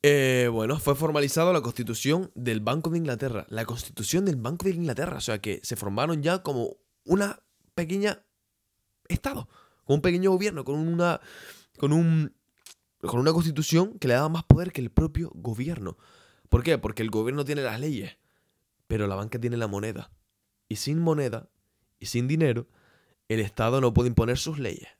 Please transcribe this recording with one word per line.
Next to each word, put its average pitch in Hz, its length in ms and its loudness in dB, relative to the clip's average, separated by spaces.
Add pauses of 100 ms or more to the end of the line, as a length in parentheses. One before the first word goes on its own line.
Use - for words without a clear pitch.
Eh, 131 500 4
bueno, 113 260 0
fue 143 160 2
formalizado 156 600 0
la 156 80 2
constitución 123 720 -2
del 117 260 -2
Banco 151 300 -2
de 170 80 0
Inglaterra. 127 500 -4
La 113 160 -6
constitución 120 600 -2
del 160 100 2
Banco 143 300 -4
de 190 60 2
Inglaterra, 165 440 -2
o - 40 -8
sea 107 200 -2
que 104 220 -4
se 117 140 -6
formaron 139 460 -2
ya 180 200 0
como 127 340 -4 (280)
una 202 360 2 (340)
pequeña 196 480 -2 (880)
estado, - 400 -4 (360)
con 139 100 2
un 147 80 2
pequeño 185 300 4
gobierno, 185 320 0
con 139 120 -4
una, 165 440 0 (580)
con 143 160 2
un, 160 400 4 (680)
con 120 200 -2
una 151 120 4
constitución 165 680 2
que 131 100 -2
le 120 60 4
daba 147 140 2
más 165 160 -2
poder 180 280 4
que 127 100 -6
el 113 80 -6
propio 160 440 0
gobierno. 107 600 -6 (520)
¿Por 120 140 4
qué? 160 140 4
Porque 107 260 -6
el 110 80 -2
gobierno 123 360 -2
tiene 143 160 -2
las 110 180 -4
leyes, 135 380 -6 (720)
pero 107 180 0
la 98 80 -2
banca 110 260 -6
tiene 120 160 -2
la 113 120 -2
moneda. 101 420 -6 (580)
Y 107 80 -6
sin 147 220 -2
moneda, 147 500 0 (500)
y 104 80 -14
sin 120 220 -2
dinero, 139 380 2 (640)
el 110 120 0
Estado 117 400 0
no 120 140 4
puede 123 140 4
imponer 117 280 2
sus 156 220 -4
leyes. 117 300 -8 (120)